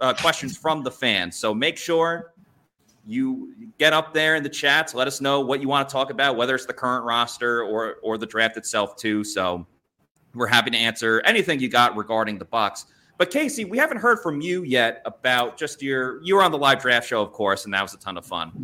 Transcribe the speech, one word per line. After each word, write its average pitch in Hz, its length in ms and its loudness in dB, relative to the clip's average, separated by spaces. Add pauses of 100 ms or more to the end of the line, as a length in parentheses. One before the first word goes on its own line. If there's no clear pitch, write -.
uh, 131 140 4
questions 139 420 0
from 156 260 -2
the 127 80 -6
fans. 95 460 0
So 107 180 0
make 147 240 -2
sure 165 540 0 (760)
you 131 480 -4 (240)
get 151 160 4
up 160 180 0
there 156 240 2
in 151 60 -2
the 143 60 -6
chats. 147 460 2
Let 127 140 0
us 135 120 -6
know 139 200 2
what 135 220 0
you 135 60 -2
want 139 200 2
to - 40 -10
talk 135 180 0
about, 131 260 0
whether 123 180 2
it's 127 120 -4
the 120 80 -6
current 123 320 -2
roster 117 560 0
or, 110 400 -4
or 110 160 -2
the 107 80 -6
draft 113 320 0
itself, 107 380 -2
too. 107 280 -2
So 90 420 -2 (680)
we're 120 120 -2
happy 117 240 4
to 117 60 0
answer 113 480 2
anything 180 360 2
you 127 80 0
got 120 280 4
regarding 107 420 -2
the 92 60 -14
Bucks. 107 420 -2 (340)
But 175 100 2
Casey, 240 360 -2
we 190 100 -8
haven't 277 220 0
heard 233 220 2
from 151 200 -4
you 180 220 -2
yet 123 420 2
about 120 540 -2
just 147 240 -8
your, 131 400 -4
you 185 140 2
were 196 60 8
on 180 100 6
the 151 40 -2
live 135 240 4
draft 120 260 2
show, 113 140 0
of 101 120 -2
course, 98 340 0
and 101 80 -4
that 98 80 2
was 98 100 -6
a - 60 -20
ton 95 180 -10
of 87 80 -10
fun. 82 260 -6 (140)